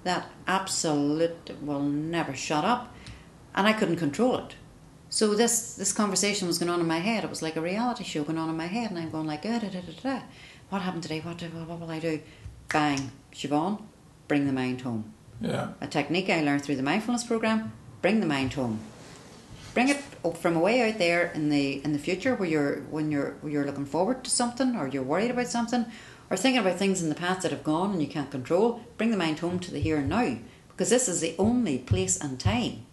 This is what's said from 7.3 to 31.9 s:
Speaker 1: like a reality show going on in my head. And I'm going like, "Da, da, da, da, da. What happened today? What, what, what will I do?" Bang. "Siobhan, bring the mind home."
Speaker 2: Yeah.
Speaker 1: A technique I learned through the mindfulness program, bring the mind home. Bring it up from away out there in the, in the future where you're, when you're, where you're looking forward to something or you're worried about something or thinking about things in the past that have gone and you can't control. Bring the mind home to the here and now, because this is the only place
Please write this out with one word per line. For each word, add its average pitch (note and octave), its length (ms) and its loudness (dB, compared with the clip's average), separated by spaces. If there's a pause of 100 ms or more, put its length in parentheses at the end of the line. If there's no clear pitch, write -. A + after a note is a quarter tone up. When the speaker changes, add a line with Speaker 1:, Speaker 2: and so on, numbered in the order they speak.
Speaker 1:
like D#3+ 140 -4
a D#3+ 60 -2
reality G#3 420 -2
show D3+ 200 -4
going D#3+ 140 -2
on D#3+ 120 0
in D#3+ 80 -2
my E3 100 -4
head. G#3+ 240 -2
And E3+ 80 -6
I'm D#3+ 100 -6
going D#3 160 -4
like, D3+ 180 -4
"Da, A3+ 160 -2
da, G#3 100 -4
da, F3+ 100 -8
da, F3 140 -12 (100)
da. C4 180 -4 (480)
What F#3+ 120 -2
happened F3 220 -4
today? D#3 180 -4
What, E3+ 200 -8
what, E3 260 -8
what E3+ 120 -8
will E3 100 -10
I D#3+ 100 -4
do?" D#3 220 -2 (500)
Bang. C#3+ 400 2 (220)
"Siobhan, D#3 480 0 (460)
bring C#3+ 180 2
the C3+ 80 2
mind B2+ 280 -2
home." A2+ 320 -4 (260)
Speaker 2:
Yeah. C3 300 -2 (120)
Speaker 1:
A G3 60 -6
technique F3 420 0
I E3+ 120 4
learned C#3+ 220 2
through D3 120 -2
the C3 80 -2
mindfulness A3 400 0
program, A3 480 0 (300)
bring G#3 180 4
the G3 60 4
mind C3+ 280 2
home. A#2 280 0 (920)
Bring B3 160 4
it C#4 120 0 (220)
up E3+ 140 -2
from E3+ 180 2
away A3 340 4
out A3 80 -2
there E3+ 360 4
in D3+ 160 0
the, C#3 340 2
in D3+ 80 0
the D3 80 0
future F#3 360 0
where G3 120 0
you're, D3 300 2 (120)
when D3+ 220 -2
you're, C#3 200 0 (100)
where D3+ 100 -6
you're C#3+ 140 0
looking C#3 200 -4
forward F#3+ 380 0
to - 60 -8
something A#3+ 460 0
or D3+ 120 -2
you're C3 160 -2
worried F3+ 280 0
about A#3+ 160 0
something A#3 380 0 (440)
or - 80 0
thinking B3+ 240 4
about F3+ 160 4
things F#3+ 260 2
in D#3+ 60 0
the D3 60 0
past F3+ 260 -2
that D3+ 100 0
have C#3 140 -6
gone E3+ 260 2
and F3+ 100 0
you C#3 60 0
can't C#3+ 240 -4
control. F3 500 2 (160)
Bring A3+ 140 2
the G#3+ 60 2
mind D#3 220 0
home F3 200 -2
to - 120 -10
the C#3 80 -4
here D#3 180 2
and C#3 100 0
now, E3+ 300 2 (320)
because F#3+ 200 -2
this A#3+ 200 4
is E3 100 -2
the E3 180 -2
only G#3+ 400 4
place F#3 400 2